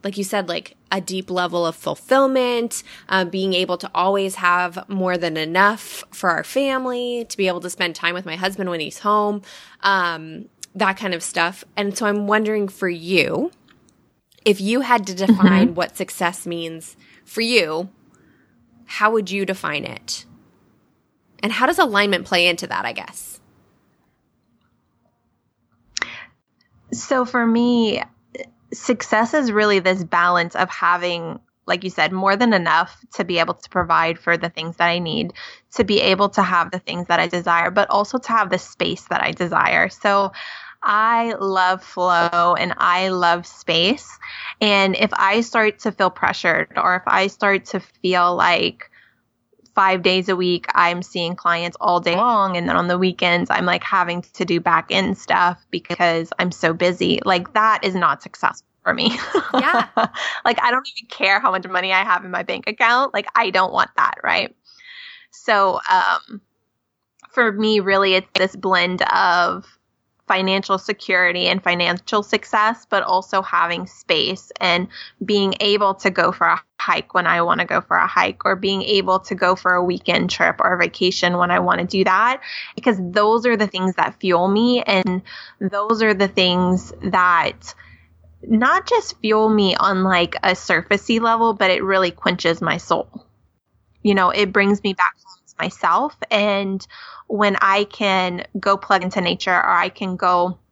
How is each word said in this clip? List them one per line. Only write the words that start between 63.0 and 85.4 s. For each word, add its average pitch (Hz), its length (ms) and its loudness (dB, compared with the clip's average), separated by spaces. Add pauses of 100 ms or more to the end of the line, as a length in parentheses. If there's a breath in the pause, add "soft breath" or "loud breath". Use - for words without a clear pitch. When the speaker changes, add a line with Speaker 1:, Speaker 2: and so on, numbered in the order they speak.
Speaker 2:
Like, 208 200 -4
I 233 140 2
don't 190 240 2
want - 240 0
that, - 260 2
right? 90 320 0 (760 loud breath)
So, 196 480 0 (100)
um, 185 520 0 (920)
for 233 200 2
me, 214 280 2
really, 196 360 2
it's 190 200 0
this 190 200 0
blend 185 480 0
of 180 640 2 (600)
financial 190 520 0
security 180 680 0
and 185 140 0
financial 175 640 0
success, 220 640 -2
but 202 140 0
also 190 380 -2
having 170 440 -2
space 165 760 -4
and 180 280 0 (360 loud breath)
being 196 360 0
able 202 360 2
to 196 140 0
go 170 220 0
for 165 160 0
a 165 140 0 (180)
hike 170 340 -2
when 175 140 0
I 170 140 2
wanna 175 240 0
go 175 160 -2
for 175 160 -2
a 180 100 2
hike, 185 380 0
or 196 100 2
being 190 280 -2
able 190 360 0
to 185 160 -8
go 180 200 2
for 185 180 0
a 180 100 2
weekend 175 460 -2
trip 170 300 0
or 180 140 2
a 180 40 -2
vacation 180 600 0
when 175 140 2
I 180 80 4
wanna 175 240 0
do 185 220 0
that, 220 360 2 (320 loud breath)
because 226 260 0
those 208 460 2
are 240 120 4
the 208 100 0
things 185 280 -2
that - 240 -2
fuel 180 280 2
me. 233 360 2
And 190 380 0 (380 loud breath)